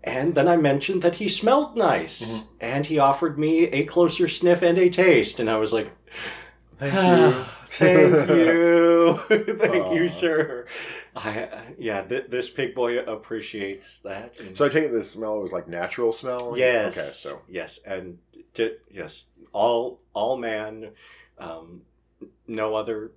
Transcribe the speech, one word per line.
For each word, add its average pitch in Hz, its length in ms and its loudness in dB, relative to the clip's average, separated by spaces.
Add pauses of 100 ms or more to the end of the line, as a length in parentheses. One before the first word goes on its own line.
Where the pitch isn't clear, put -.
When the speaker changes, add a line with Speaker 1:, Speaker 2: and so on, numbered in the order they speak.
Speaker 1:
And 143 300 -4
then 175 140 4
I 175 100 4
mentioned 151 460 0
that 170 120 2
he 208 140 -4
smelled 262 480 2
nice, 113 460 -2
Speaker 2:
Mm-hmm. 110 240 -10 (120)
Speaker 1:
and 135 280 -4
he 156 100 -2
offered 139 400 2
me 160 300 2
a 139 180 -2
closer 170 420 2
sniff 175 360 2
and 170 160 4
a 180 100 6
taste, 170 500 2
and 113 100 -2
I 110 80 0
was 107 140 -2
like, 110 200 -2 (880)
Speaker 2:
"Thank 139 180 -6
Speaker 1:
"Ah, 180 340 6
Speaker 2:
you." - 160 -2 (240)
Speaker 1:
thank - 600 6
Speaker 2:
<laughs> 170 80 6
Speaker 1:
you. 170 840 6
<laughs> - 60 -18 (280)
Thank 185 360 0
you, 170 120 0
Speaker 2:
Aw. 170 40 -2
Speaker 1:
sir." 156 560 -2 (500)
I, 110 280 -6
uh, - 180 -14 (160)
yeah, 107 240 -4
th-, 123 280 -6
this 123 200 -6
pig 131 240 -6
boy 120 260 -2
appreciates 107 1000 -10
that. 98 400 -14
And 95 180 -16
Speaker 2:
So 143 80 2
I 139 40 2
take 156 160 0
it 131 60 -4
the 113 120 -2
smell 107 380 -8
was, 92 100 -8
like, 90 160 -8
natural 92 460 -4
smell? 123 440 -8
Speaker 1:
Yes. 113 400 0
Speaker 2:
Okay, 78 100 -8
so. 69 420 -12
Speaker 1:
Yes, 85 360 -12
and 92 320 -12 (360)
to, 113 240 -4 (120)
yes, 82 360 -16 (260)
all, 120 480 -2 (140)
all 117 240 -2
man, 110 540 -10 (460)
um, 82 440 -16 (680)
no 110 280 -4
other 110 420 -6